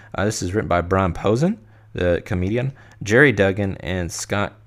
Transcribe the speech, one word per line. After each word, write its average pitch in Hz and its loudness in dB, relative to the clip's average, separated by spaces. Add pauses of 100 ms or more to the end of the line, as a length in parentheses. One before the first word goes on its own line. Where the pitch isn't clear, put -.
(160)
Uh, 95 -2
this 110 -2
is 90 -4
written 107 -2
by 87 2
Brian 92 0
Posen, 147 0 (340)
the 87 0
comedian, 107 -2 (300)
Jerry 123 6
Duggan, 98 0
and 87 -6
Scott - -4 (140)